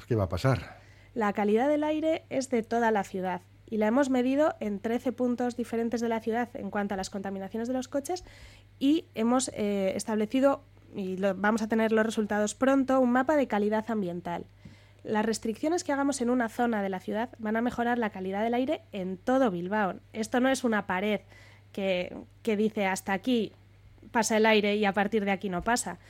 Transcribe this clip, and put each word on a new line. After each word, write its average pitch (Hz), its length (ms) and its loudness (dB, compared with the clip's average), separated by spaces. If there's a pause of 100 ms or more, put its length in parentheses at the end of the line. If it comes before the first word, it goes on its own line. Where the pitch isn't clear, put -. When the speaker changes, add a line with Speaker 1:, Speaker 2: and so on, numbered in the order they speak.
Speaker 1:
qué 120 80 0
va 104 80 2
a 92 60 -2
pasar?". 113 500 -2 (340)
Speaker 2:
La 208 200 0
calidad 214 360 2
del 302 140 0
aire 311 480 0
es 254 180 -4
de 233 140 0
toda 233 260 0
la 208 140 2
ciudad 180 380 -6 (280)
y 220 80 -4
la 214 80 2
hemos 262 240 4
medido 262 500 2
en 208 200 -4
trece 240 320 -2
puntos 247 440 -2
diferentes 233 460 -4
de 233 80 0
la 226 100 0
ciudad 233 360 -2
en 202 160 -8
cuanto 202 240 -2
a - 20 -4
las 190 140 -6
contaminaciones 196 560 -6
de 254 80 -2
los 254 120 -4
coches 320 380 -4 (540)
y 285 340 2
hemos, 247 400 0
eh, 202 420 0
establecido 226 680 2 (320)
y 185 220 -6
lo, 190 180 0
vamos 208 260 2
a 220 60 -4
tener 220 240 2
los 220 140 4
resultados 208 500 -2
pronto, 262 440 2
un 247 120 4
mapa 262 240 2
de 277 120 2
calidad 214 420 0
ambiental. 175 560 -4 (580)
Las 214 220 0
restricciones 226 580 -2
que - 80 -4
hagamos 277 300 0
en 240 80 0
una 247 180 2
zona 233 360 0
de 196 60 -2
la 185 100 -4
ciudad 214 300 -4 (100)
van 214 160 -2
a 226 60 2
mejorar 240 360 0
la 220 140 -2
calidad 190 320 -4
del 233 100 0
aire 262 280 0 (100)
en 185 260 -6
todo 262 320 2
Bilbao. 185 460 0 (180)
Esto 220 260 -2
no 262 100 4
es 262 140 0
una 214 220 0
pared 196 360 -2 (500)
que, 190 440 -2 (280)
que 220 120 2
dice, 214 300 0
"Hasta 190 280 -2
aquí 226 380 0 (600)
pasa 226 260 2
el 220 80 6
aire 208 300 4
y 214 100 0
a 196 80 2
partir 202 320 0
de 196 60 0
aquí 196 180 -2
no 175 140 -2
pasa". 220 340 -2 (120)